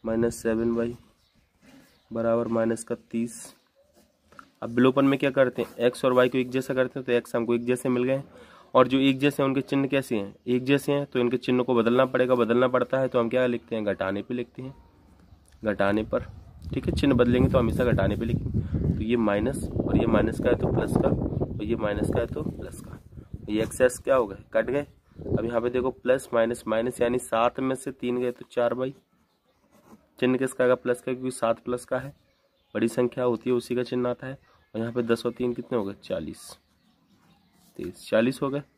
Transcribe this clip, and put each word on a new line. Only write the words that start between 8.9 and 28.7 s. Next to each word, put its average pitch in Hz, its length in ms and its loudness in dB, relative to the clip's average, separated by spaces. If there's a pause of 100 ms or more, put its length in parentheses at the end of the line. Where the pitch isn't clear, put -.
एक 135 180 4
जैसे 143 240 0
हैं 135 60 2
उनके 135 140 0
चिन्ह 139 260 0
कैसे 135 280 -2
हैं, 98 180 -6 (120)
एक 123 180 0
जैसे 139 280 2
हैं, 143 140 0
तो - 120 -4
इनके 120 200 2
चिन्ह 127 240 2
को 123 120 0
बदलना 120 320 4
पड़ेगा, 127 280 2
बदलना 120 340 4
पड़ता 127 320 0
है, 131 80 0
तो 127 120 2
हम 117 80 0
क्या 127 180 2
लिखते 117 300 -4
हैं, 107 80 -4
घटाने 98 380 -2
पे 123 120 -8
लिखते 123 280 -10
हैं, 131 120 -12 (920)
घटाने 101 400 0
पर, 123 200 -4 (480)
ठीक - 140 -4
है, - 60 0
चिन्ह 139 220 2
बदलेंगे 123 360 4
तो 131 80 4
हमेशा 117 260 2
घटाने 101 320 2
पे 113 80 -4
लिखेंगे। - 720 -2
तो - 60 -4
ये 113 180 0
minus 104 460 0
और - 320 -2
ये 117 120 4
minus 110 320 2
का 123 100 2
है 120 60 4
तो - 160 -2
plus - 220 0
का, - 140 4
और - 560 -2
ये 113 120 0
minus 104 340 -2
का 120 100 0
है 117 60 0
तो - 160 -8
plus - 380 -10
का, - 180 -18 (500)
ये 107 140 -2
एक्स 110 180 -6
एक्स 123 180 4
क्या 135 180 2
हो 120 100 2
गए, 98 260 -14
कट 113 180 0
गए। 143 160 -2 (420)
अब 110 160 -2
यहाँ 117 160 0
पे 123 100 -2
देखो 127 220 -2
plus 127 420 0
minus, 117 340 0
minus 113 320 -2
यानी 123 200 2
सात 117 400 0
में 131 140 -2
से 131 180 -8
तीन 123 280 -4
गए 123 120 0
तो - 180 -16
चार 120 240 0